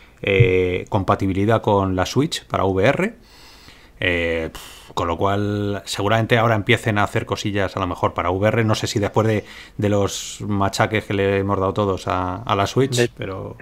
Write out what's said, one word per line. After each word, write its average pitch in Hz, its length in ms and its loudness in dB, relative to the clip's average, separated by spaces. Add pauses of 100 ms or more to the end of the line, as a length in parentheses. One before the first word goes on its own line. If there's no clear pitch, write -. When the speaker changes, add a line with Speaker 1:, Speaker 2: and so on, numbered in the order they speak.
(220)
Speaker 1:
eh, 92 680 2
compatibilidad 101 720 0
con 95 340 2
la 92 100 0
Switch - 420 -2
para 95 160 -2
V 95 220 2
R. 170 280 0 (840)
Eh, 82 540 0
pf, - 400 -20
con 90 160 -2
lo 82 80 -2
cual, 101 680 -2
seguramente 110 520 2
ahora 113 180 4
empiecen 107 420 2
a 104 60 2
hacer - 220 -2
cosillas 101 500 -2
a 104 60 -4
lo 92 60 -2
mejor 90 260 -2
para 87 160 -2
V 95 180 2
R. 113 160 2
No 110 120 2
sé 110 120 -2
si - 120 -2
después 104 280 2
de, 107 160 0 (320)
de 104 140 0
los 101 500 -2
machaques 104 640 0
que 107 100 -6
le 98 260 2
hemos 98 200 0
dado 95 140 0
todos 98 340 -2
a, 92 300 -2
a 107 180 -4
la 101 100 2
Switch, 131 300 0
Speaker 2:
De 120 200 2
Speaker 1:
pero 104 460 -10